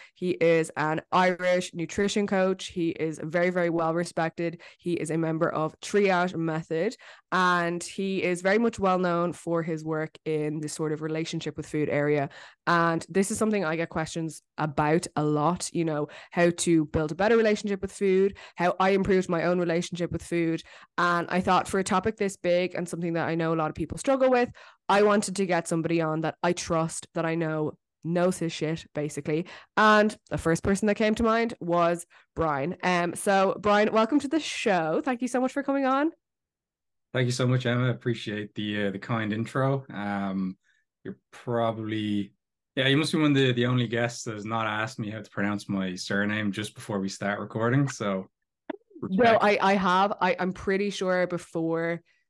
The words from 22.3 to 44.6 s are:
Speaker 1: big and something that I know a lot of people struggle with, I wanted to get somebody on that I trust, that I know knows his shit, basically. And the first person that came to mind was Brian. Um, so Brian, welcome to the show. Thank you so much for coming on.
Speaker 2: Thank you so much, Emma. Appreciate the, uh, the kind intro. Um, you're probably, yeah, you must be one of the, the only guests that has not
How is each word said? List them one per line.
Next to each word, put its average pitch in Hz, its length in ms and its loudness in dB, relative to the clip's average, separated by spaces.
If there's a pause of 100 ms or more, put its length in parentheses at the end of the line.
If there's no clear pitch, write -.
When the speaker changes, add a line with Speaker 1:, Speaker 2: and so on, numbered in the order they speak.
Speaker 1:
big 180 380 0
and 175 140 -4
something 170 240 -4
that 160 160 -2
I 165 80 -2
know 165 180 0
a - 0 -
lot 156 160 0
of - 60 -10
people 160 220 -8
struggle 262 320 2
with, 247 200 2 (380)
I 202 160 6
wanted 208 320 2
to 196 100 0
get 170 220 0
somebody 165 320 0
on 156 220 0
that 156 200 -2
I 170 120 2
trust, 165 600 -2
that 165 100 -2
I 165 120 -2
know 156 380 -2 (320)
knows 180 320 2
his 165 140 -4
shit, 160 320 -4 (100)
basically. 151 520 -4 (320)
And 214 360 6 (140)
the 151 80 -4
first 165 260 0
person 202 260 0
that 208 80 2
came 220 180 2
to 233 80 -2
mind 226 360 2
was 170 460 2 (320)
Brian. 156 460 -2
Um, 175 320 0
so 196 440 2
Brian, 208 340 4
welcome 226 280 4
to 277 80 -6
the 311 120 0
show. 180 600 0
Thank 254 200 -2
you 247 60 -2
so 254 120 0
much 262 120 0
for 285 100 -4
coming 277 240 0
on. 277 240 2 (1040)
Speaker 2:
Thank 127 100 2
you 123 80 0
so 127 140 0
much, 127 180 2
Emma. 123 240 2
Appreciate 110 680 -4
the, 104 320 -2
uh, - 20 -2
the 95 80 -6
kind 110 340 -2
intro. 131 580 -2
Um, 98 680 -4 (440)
you're - 140 -12 (160)
probably, 110 1000 -4 (420)
yeah, 135 120 2
you 139 100 4
must 156 120 0
be 170 80 0
one 151 120 4
of 139 60 4
the, 131 160 4
the 120 120 0
only 123 220 2
guests 117 380 -2
that 113 100 -8
has 104 100 -10
not 110 220 -2